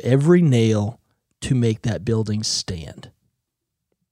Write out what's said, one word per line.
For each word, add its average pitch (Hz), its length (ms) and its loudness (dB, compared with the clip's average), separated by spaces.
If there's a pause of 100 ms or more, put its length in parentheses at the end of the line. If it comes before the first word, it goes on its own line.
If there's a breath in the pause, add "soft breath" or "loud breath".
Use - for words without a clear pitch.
every 151 400 4
nail 113 560 2 (420)
to - 140 -2
make 117 260 0
that 98 240 -6
building 107 380 -2
stand. - 640 -10 (1040)